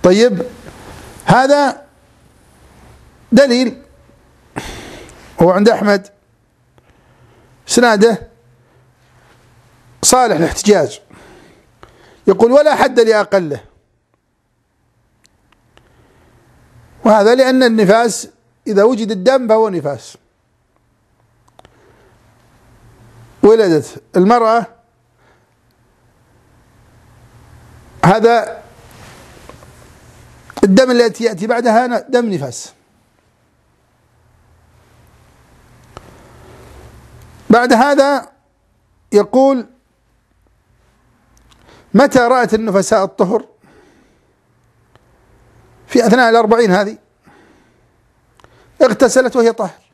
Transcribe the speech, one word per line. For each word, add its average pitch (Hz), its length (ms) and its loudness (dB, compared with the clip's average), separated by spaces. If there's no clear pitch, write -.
طيب، 202 440 2
هذا 277 640 0
دليل 254 500 0
هو 175 80 4
عند 202 180 2
أحمد، 202 400 0
إسناده 226 600 0
صالح 240 340 0
الاحتجاج، 165 640 -2
يقول: 226 260 2
"ولا 294 220 2
حد 262 260 0
لأقله"، 196 600 -2
وهذا 220 300 2
لأن 262 280 0
النفاس 220 680 0
إذا 202 180 0
وجد 226 260 -2
الدم 233 380 -2
فهو 220 200 0
نفاس. 143 480 -10
ولدت 202 600 0
المرأة، 220 500 0
هذا 220 580 0
الدم 240 260 2
الذي 233 340 0
يأتي 214 220 -4
بعدها 240 400 0
ن-، 240 240 -6
دم 240 160 -2
نفاس. 143 460 -10
بعد 240 220 2
هذا 277 600 0
يقول: 247 540 0
"متى 269 240 2
رأت 240 360 0
النفساء 196 500 -2
الطهر؟" 196 420 -4
في 240 200 -2
أثناء 233 240 2
الأربعين 226 400 2
هذه 202 280 -2
اغتسلت 254 540 0
وهي 226 160 0
طاهر 208 280 -10